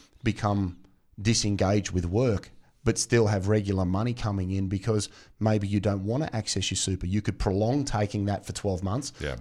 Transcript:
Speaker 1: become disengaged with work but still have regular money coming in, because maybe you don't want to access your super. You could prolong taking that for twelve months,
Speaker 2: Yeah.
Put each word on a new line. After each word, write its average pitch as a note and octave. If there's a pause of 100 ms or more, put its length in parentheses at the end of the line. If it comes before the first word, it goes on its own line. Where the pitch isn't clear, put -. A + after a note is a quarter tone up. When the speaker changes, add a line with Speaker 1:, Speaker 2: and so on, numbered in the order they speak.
(240)
Speaker 1:
become G2+ (460)
disengaged G2+
with F2+
work G2+ (320)
but -
still A#2
have G2
regular G2
money G2
coming G2
in, F#2+
because G#2 (320)
maybe G#2+
you G#2
don't G2
want B2
to -
access -
your F#2+
super. F#2
You G2+
could -
prolong A2
taking G#2+
that G2+
for G2
twelve F#2
months, G2+
Speaker 2:
Yeah. C#2+